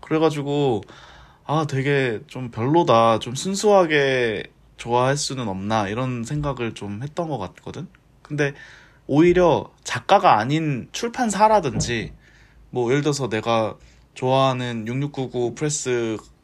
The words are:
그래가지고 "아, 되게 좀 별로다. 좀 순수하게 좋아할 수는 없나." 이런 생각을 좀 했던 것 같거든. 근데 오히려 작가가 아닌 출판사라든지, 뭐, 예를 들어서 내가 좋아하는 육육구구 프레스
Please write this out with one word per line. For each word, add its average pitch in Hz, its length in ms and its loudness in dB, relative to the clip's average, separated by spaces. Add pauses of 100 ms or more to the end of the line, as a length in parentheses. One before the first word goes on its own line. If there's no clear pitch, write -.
그래가지고 147 800 0 (640)
"아, 151 220 0
되게 135 600 -2
좀 127 240 -12
별로다. 113 680 4
좀 120 160 -8
순수하게 151 1080 2 (340)
좋아할 123 400 0
수는 131 300 -6
없나." 101 420 -2
이런 123 340 -4
생각을 131 520 -4
좀 101 280 -10
했던 160 260 -8
것 139 100 -6
같거든. 98 480 -12 (340)
근데 143 320 -4 (540)
오히려 165 640 4 (140)
작가가 175 560 4
아닌 143 540 -2
출판사라든지, 196 1200 0 (580)
뭐, 120 200 -2
예를 143 120 2
들어서 139 260 -2
내가 110 460 0 (380)
좋아하는 127 760 0
육육구구 123 680 -4
프레스 120 640 -2 (260)